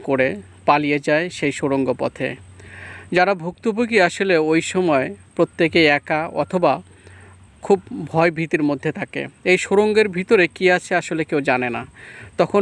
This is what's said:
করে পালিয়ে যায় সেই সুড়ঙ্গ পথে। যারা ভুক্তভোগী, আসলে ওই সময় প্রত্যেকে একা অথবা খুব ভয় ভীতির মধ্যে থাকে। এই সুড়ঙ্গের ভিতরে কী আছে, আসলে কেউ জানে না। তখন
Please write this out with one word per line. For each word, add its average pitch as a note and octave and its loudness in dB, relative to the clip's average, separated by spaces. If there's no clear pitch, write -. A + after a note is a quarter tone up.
করে C3 0
পালিয়ে D3 2
যায় D#3 0
সেই D3 -4
সুড়ঙ্গ C3+ -2
পথে। C3 -6
যারা F3+ 4
ভুক্তভোগী, G#3+ -4
আসলে F#3 2
ওই D#3 2
সময় D#3 0
প্রত্যেকে E3+ 0
একা D3 0
অথবা D#3 0
খুব G3 2
ভয় E3 2
ভীতির D#3 -2
মধ্যে C#3+ -2
থাকে। - -8
এই F#3 4
সুড়ঙ্গের G#3+ 2
ভিতরে F#3 2
কী - -4
আছে, F3+ 0
আসলে E3 -4
কেউ D3+ -2
জানে B2+ 0
না। A#2 -6
তখন G3+ 0